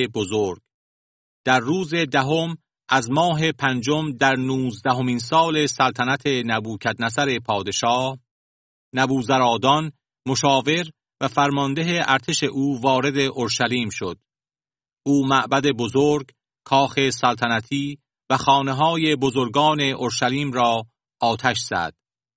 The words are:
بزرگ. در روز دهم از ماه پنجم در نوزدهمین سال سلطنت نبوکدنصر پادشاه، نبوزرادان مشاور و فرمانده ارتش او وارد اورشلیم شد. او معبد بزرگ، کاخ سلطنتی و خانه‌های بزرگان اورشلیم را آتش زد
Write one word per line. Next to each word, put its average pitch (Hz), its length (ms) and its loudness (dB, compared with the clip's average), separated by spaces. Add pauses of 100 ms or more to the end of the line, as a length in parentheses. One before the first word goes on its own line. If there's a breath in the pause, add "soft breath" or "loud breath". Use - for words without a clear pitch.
(140)
بزرگ. 104 460 -2 (840)
در 131 120 4
روز 156 360 -2
دهم 160 640 0 (300)
از 127 220 0
ماه 160 420 2
پنجم 143 600 -2
در 135 240 2
نوزدهمین 127 840 -2
سال 160 480 2
سلطنت 131 600 0
نبوکدنصر 117 1120 -2
پادشاه، 120 800 -2 (760)
نبوزرادان 131 960 2 (360)
مشاور 139 560 2 (360)
و 127 80 -2
فرمانده 143 800 0
ارتش 147 380 0
او 139 380 -2
وارد 135 360 0
اورشلیم 123 720 -2
شد. 90 280 -8 (880)
او 139 200 4
معبد 135 400 2
بزرگ، 135 640 0 (360)
کاخ 135 440 2
سلطنتی 123 880 -2 (320)
و 135 60 4
خانه‌های 143 800 2
بزرگان 135 640 2
اورشلیم 131 720 -2
را 117 340 0 (340)
آتش 117 400 0
زد 87 340 -4 (420)